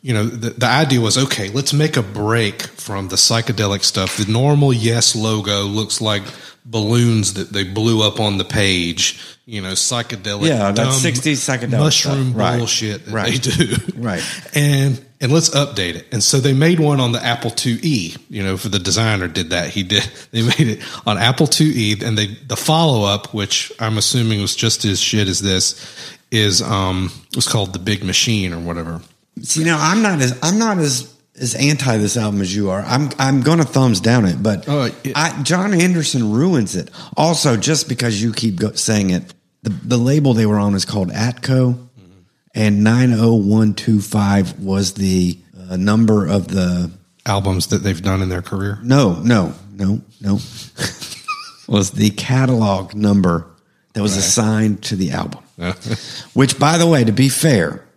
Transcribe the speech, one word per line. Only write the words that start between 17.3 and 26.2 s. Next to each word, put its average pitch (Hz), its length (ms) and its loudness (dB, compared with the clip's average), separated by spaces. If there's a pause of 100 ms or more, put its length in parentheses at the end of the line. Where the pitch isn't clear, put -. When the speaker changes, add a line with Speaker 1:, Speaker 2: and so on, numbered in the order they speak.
Speaker 1:
two 117 300 -2
E, 104 340 -2 (140)
you 104 140 -8
know, 95 120 -2
for 101 140 -6
the 104 100 0
designer 95 480 0
did 82 220 -6
that. 87 220 -4
He 98 120 -4
did, 101 200 0 (280)
they 117 120 -2
made 123 160 0 (200)
it - 20 -14 (240)
on 107 120 0
Apple 123 300 2
two 156 260 2
E, 107 300 0
and 110 140 -2
they, 104 100 -2
the 110 300 -10
follow-up, 123 760 0
which - 460 -4
I'm 110 180 -2
assuming 110 440 0
was 95 140 -4
just - 300 0
as 98 160 0
shit 104 260 0
as 92 140 -2
this, 95 440 -2 (460)